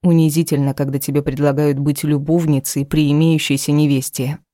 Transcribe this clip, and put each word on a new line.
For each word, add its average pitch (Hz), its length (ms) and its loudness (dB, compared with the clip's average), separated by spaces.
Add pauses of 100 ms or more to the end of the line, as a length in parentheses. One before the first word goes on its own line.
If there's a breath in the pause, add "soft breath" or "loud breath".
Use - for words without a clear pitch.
Унизительно, 156 720 2
когда 139 240 -4
тебе 143 240 -2
предлагают 143 560 0
быть 143 260 -2
любовницей 147 800 -2
при 151 260 0
имеющейся 151 600 2
невесте. 143 680 0 (140)